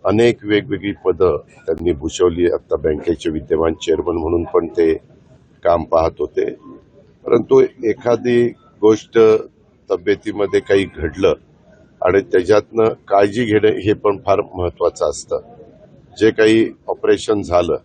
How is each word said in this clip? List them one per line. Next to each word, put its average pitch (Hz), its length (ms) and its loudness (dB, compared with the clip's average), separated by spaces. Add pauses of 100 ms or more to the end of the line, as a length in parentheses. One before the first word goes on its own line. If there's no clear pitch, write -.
अनेक 113 380 2
वेगवेगळी 101 500 -4 (120)
पदं 87 320 0
त्यांनी 82 560 -6
भूषवली. 85 600 -2
आता 80 240 -6
बँकेचे 78 540 -4
विद्यमान 80 440 -2
चेअरमन 80 420 -4
म्हणून 85 280 -2
पण 85 220 -2
ते 80 280 0 (720)
काम 85 200 0
पाहत 82 340 0
होते. - 360 -4 (720)
परंतु 123 400 2 (200)
एखादी 120 640 0 (320)
गोष्ट 110 380 2 (720)
तब्येतीमध्ये 98 720 -2
काही 98 260 0 (100)
घडलं 82 360 -2 (720)
आणि 92 180 2
त्याच्यातनं 104 640 0
काळजी 104 600 0
घेणं 107 240 2
हे 101 240 0
पण 101 340 -2
फार 98 140 2 (140)
महत्त्वाचं 85 560 -2
असतं. - 280 -8 (800)
जे 110 120 4
काही 110 400 2 (180)
ऑपरेशन 104 540 -2
झालं 82 420 0